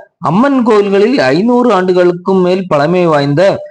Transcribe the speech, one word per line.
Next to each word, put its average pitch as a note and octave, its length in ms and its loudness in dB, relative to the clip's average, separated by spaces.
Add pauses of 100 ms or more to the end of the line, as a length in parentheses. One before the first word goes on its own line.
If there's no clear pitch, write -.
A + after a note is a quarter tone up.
(200)
அம்மன் B3+ 420 0
கோயில்களில் G#3 520 2 (100)
ஐந்நூறு A#3 480 0
ஆண்டுகளுக்கும் F3+ 680 0
மேல் F3+ 240 0
பழமை E3 400 0
வாய்ந்த C#3+ 360 0 (280)